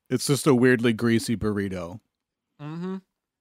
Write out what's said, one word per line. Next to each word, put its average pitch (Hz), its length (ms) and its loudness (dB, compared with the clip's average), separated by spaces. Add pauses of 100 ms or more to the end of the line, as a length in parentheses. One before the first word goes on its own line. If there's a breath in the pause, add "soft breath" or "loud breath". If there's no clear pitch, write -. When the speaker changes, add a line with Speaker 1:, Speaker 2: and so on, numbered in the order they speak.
(100)
Speaker 1:
it's 127 160 -4
just 143 200 0
a 143 80 6
weirdly 123 380 4
greasy 117 440 0
burrito. 98 640 -6 (600)
Speaker 2:
Mm-hmm. 170 360 -10 (440)